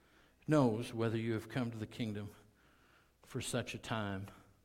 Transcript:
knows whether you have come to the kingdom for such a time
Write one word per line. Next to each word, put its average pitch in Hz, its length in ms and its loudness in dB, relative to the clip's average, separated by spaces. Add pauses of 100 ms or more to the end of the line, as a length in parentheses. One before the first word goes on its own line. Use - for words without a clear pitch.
(480)
knows 120 460 6
whether 113 240 2
you 113 160 0
have 110 160 -4
come 123 220 0
to 110 60 -8
the 107 80 -4
kingdom 104 440 -4 (960)
for - 160 -6
such - 320 -2
a 117 60 -8
time 101 480 -2 (380)